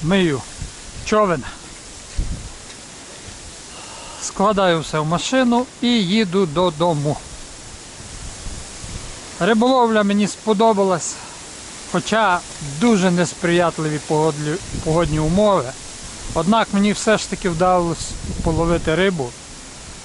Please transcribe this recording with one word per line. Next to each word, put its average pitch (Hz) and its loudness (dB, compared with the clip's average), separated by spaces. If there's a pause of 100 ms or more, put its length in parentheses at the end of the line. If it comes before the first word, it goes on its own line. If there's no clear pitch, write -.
мию 160 2 (640)
човен, 190 2 (2750)
складаю 190 2
все 156 -2
в 151 0
машину 240 2 (160)
і 233 2
їду 202 2
додому. 160 2 (2250)
Риболовля 226 4
мені 202 2
сподобалась, 196 2 (760)
хоча 190 2 (400)
дуже 190 6
несприятливі 170 2
погодлі-, 151 2 (260)
погодні 156 2
умови. 170 4 (600)
Однак 190 4
мені 202 4
все 208 2
ж - -6
таки 190 -2
вдалося 175 2 (320)
половити 165 2
рибу. 170 2 (760)